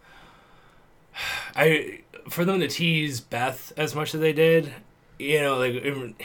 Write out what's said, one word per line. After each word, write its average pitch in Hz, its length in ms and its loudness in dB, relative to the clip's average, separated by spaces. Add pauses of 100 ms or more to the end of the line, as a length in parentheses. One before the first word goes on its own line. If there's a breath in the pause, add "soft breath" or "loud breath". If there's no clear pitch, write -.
(1120 soft breath)
<sighs> - 420 -10
I, 156 440 2 (300)
for 175 140 -2
them 190 180 2
to 147 60 0
tease 151 520 -2
Beth 123 580 -6
as 147 160 -2
much 151 220 -4
as 156 60 -4
they 156 120 4
did, 160 400 4 (460)
you 147 220 2
know, 139 180 2
like, 123 260 0
um, 131 400 -6